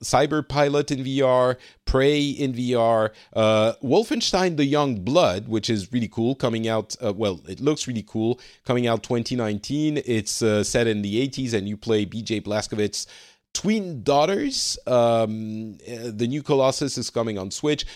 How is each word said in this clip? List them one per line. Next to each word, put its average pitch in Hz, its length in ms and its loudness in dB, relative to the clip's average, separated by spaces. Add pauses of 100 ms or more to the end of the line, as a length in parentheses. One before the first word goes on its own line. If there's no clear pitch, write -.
Cyberpilot 143 880 2
in 135 120 -2
V 135 200 0
R, 127 340 4 (280)
Prey 143 440 4
in 135 240 -2
V 123 220 0
R, 113 360 4 (220)
uh, 110 400 4 (100)
Wolfenstein 185 720 2
The 147 100 2
Young 139 340 2
Blood, 113 480 2
which 110 200 -2
is 104 240 -2
really 120 160 -2
cool, 117 280 0
coming 113 320 -2
out, 110 360 -2
uh, 107 80 0
well, 98 360 -4
it 90 120 -12
looks 147 280 -2
really 113 180 -6
cool, 113 340 -2 (260)
coming 123 200 0
out 113 160 0
twenty 120 340 -4
nineteen. 131 680 -2
It's, 113 380 -2
uh, 107 200 2
set 117 220 0
in 107 160 0
the 101 180 -2
eighties, 131 360 -4
and 101 120 -4
you 104 80 -6
play 107 300 0
B 104 160 -8
J 107 180 -4
Blazkowicz's 104 680 -4 (480)
twin 185 480 -2
daughters. 185 800 0
Um, 110 920 0 (120)
uh, 117 220 -10
the 117 140 -2
new 135 160 -4
Colossus 135 560 2
is 120 100 -6
coming 113 300 -4
on 95 100 -6
Switch. 147 340 -2 (120)